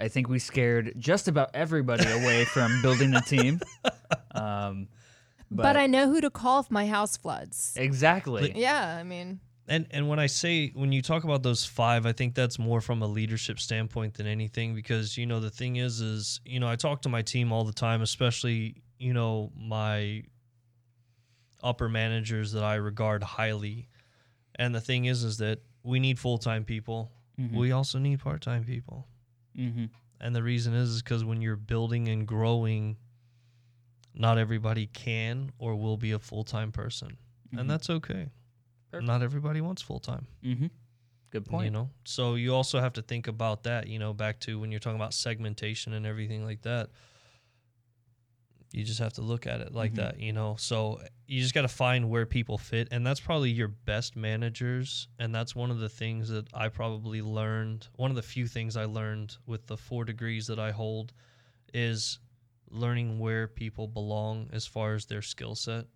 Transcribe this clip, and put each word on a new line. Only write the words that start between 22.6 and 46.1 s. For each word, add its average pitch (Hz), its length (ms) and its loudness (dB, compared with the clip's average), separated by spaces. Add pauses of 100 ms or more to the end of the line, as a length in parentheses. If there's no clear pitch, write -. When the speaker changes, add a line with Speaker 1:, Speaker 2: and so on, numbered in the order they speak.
Speaker 2:
I 107 120 2
regard 107 460 0
highly. 107 680 -4 (680)
And 123 200 0
the 113 60 -2
thing 123 240 2
is, 123 200 2
is 110 140 0
that 110 220 0 (220)
we 127 180 2
need 131 180 4
full-time 113 460 0
people. 113 480 -6 (260)
Speaker 1:
Mm-hmm. 120 180 -2
Speaker 2:
We 123 160 4
also 135 260 2
need 139 220 2
part-time 123 440 -2
people. 123 420 -8 (500)
Speaker 1:
Mm-hmm. 120 280 -2 (360)
Speaker 2:
And 120 140 -2
the 117 80 2
reason 117 300 2
is, 120 160 4
is 117 140 -2
'cause 117 200 0
when 113 200 0
you're 110 140 0
building 117 520 0
and 110 180 0
growing, 110 720 2 (1160)
not 113 220 6
everybody 110 520 2
can 120 680 -4
or 113 180 -2
will 110 200 0
be 110 160 0
a 107 60 0
full-time 110 540 -4
person. 110 440 -8 (320)
Speaker 1:
Mm-hmm. 123 120 -6
Speaker 2:
And 135 100 -2
that's 156 180 -2
okay. 156 400 -4 (600)
Speaker 1:
Perfect. 120 160 -6
Speaker 2:
Not 120 160 2
everybody 147 400 -2
wants 185 180 -4
full-time. 123 460 -8 (180)
Speaker 1:
Mm-hmm. 127 220 0 (640)
Good 104 160 -6
point. 110 180 -2
Speaker 2:
You 107 60 0
know? 113 200 -2 (140)
So 120 300 0
you 123 200 2
also 131 260 2
have 127 140 2
to 113 80 -6
think 117 260 -4
about 110 340 -2
that, 117 240 -2
you 110 120 -6
know, 107 140 -2
back 107 280 -4
to 110 200 -6
when 110 100 -4
you're 107 100 -4
talking 110 180 -4
about 110 160 -4
segmentation 110 800 -4
and 107 100 -4
everything 107 400 -4